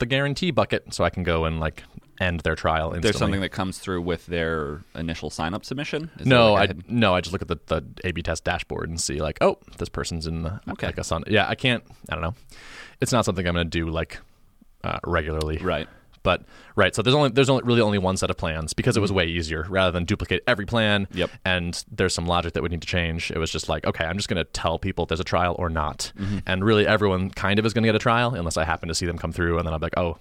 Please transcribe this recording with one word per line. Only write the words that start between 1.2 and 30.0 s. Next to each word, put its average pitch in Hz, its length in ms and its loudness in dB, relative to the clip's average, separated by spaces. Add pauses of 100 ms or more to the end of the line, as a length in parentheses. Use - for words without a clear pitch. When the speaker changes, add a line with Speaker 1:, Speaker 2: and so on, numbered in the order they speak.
Speaker 1:
go 82 220 2
and, 80 160 0
like, 80 240 -4 (360)
end 87 200 0
their 80 160 0
trial 80 300 2
instantly. 82 160 -4
Speaker 2:
There's 107 160 2
something 101 240 0
that 90 80 -2
comes 95 280 -4
through 90 240 -4
with 85 240 -4
their 80 560 -2 (140)
initial 80 340 -6
sign-up 85 340 -4
submission? 151 540 -6
Is - 80 -2
there, 131 100 8
Speaker 1:
No, 113 180 8
Speaker 2:
like, 98 40 6
a 98 40 6
Speaker 1:
I, 104 40 4 (100)
Speaker 2:
hidden 90 120 -14
Speaker 1:
no, 107 260 4
I 90 60 2
just 85 120 -6
look 95 100 -2
at - 60 -10
the, 82 180 -2
the 78 180 0 (180)
A 92 80 -2
B 87 120 -4
test 82 200 -4
dashboard 82 460 -4
and 82 120 -6
see, 73 200 -4
like, 76 200 -4
"Oh, - 180 4 (200)
this 87 100 -6
person's 80 380 -6
in 82 160 -4
the," 85 180 -6 (100)
Speaker 2:
Okay. - 160 -6
Speaker 1:
like, 85 120 -6
a 85 60 -4
son-, 82 240 -4
yeah, 101 200 4
I 107 60 -2
can't, 120 300 -2 (240)
I - 60 -6
don't 80 80 -4
know. 82 120 -2 (680)
It's 127 120 -2
not 113 120 4
something 92 220 0
I'm 87 80 2
gonna 87 100 2
do, 82 260 0
like, 80 280 -4 (640)
uh, 82 220 -4
regularly. 78 540 0
Speaker 2:
Right. 78 300 -2 (360)
Speaker 1:
But, 90 180 2 (320)
right, 92 200 4
so 117 60 -2
there's 120 140 4
only, 147 160 4
there's 127 180 4
only, 131 140 4
really 120 180 4
only 104 160 4
one 92 220 2
set 87 100 0
of 90 80 -2
plans 80 380 -4
because - 220 2
it 110 40 2
was 98 100 2
Speaker 2:
Mm-hmm. 95 60 2
Speaker 1:
way 87 120 4
easier 80 420 -2
rather 92 220 4
than 87 120 0
duplicate 92 440 0
every 104 180 2
plan. 104 480 2
Speaker 2:
Yep. 87 160 0 (140)
Speaker 1:
And 87 460 -2
there's 95 220 2
some 85 140 -2
logic 87 280 0
that - 80 -2
would 85 100 -2
need 80 100 -4
to - 60 -10
change. 85 420 -2
It - 80 -4
was 80 120 -2
just - 180 -6
like, 78 180 -2
"Okay, 92 180 -2
I'm 85 140 -2
just 101 100 -6
gonna 87 160 0
tell 82 360 -2
people 92 260 -2
there's 82 140 -2
a 90 40 -2
trial 87 340 0
or 85 120 0
not." 78 500 -4
Speaker 2:
Mm-hmm. 98 240 -2
Speaker 1:
And 92 200 0
really 107 220 6
everyone 95 440 2
kind 98 300 0
of 107 40 2
is 110 80 0
gonna 113 140 2
get 110 80 4
a 110 60 2
trial 120 340 2
unless 85 240 -2
I 80 60 2
happen 82 240 -2
to 80 80 -2
see 90 100 -2
them 85 100 -2
come 82 160 -4
through 85 260 0
and 85 80 -2
then 80 60 -4
I'm 78 80 -4
like, 85 160 -4
"Oh, 85 240 -2